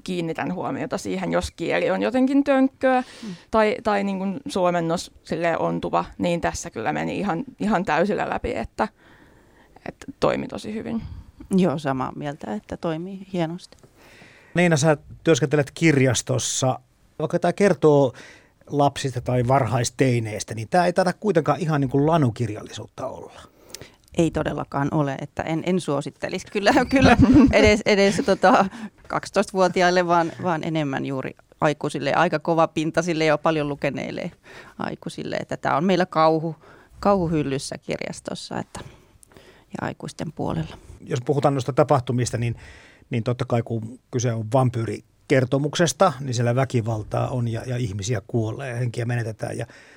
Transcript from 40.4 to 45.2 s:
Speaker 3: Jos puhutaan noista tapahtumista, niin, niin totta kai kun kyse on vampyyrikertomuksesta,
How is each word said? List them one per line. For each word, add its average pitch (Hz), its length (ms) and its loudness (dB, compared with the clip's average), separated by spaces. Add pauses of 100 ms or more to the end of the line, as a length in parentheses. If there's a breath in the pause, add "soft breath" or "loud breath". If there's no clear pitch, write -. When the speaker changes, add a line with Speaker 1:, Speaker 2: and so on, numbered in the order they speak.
Speaker 3:
Jos 147 240 -6
puhutaan 143 300 0
noista 135 180 -4
tapahtumista, 123 640 0
niin, 117 180 -4 (540 loud breath)
niin 117 140 -2
totta 123 200 -2
kai 120 180 0
kun 110 360 -8 (120)
kyse 120 220 -2
on 113 200 -6
vampyyrikertomuksesta, 135 1700 2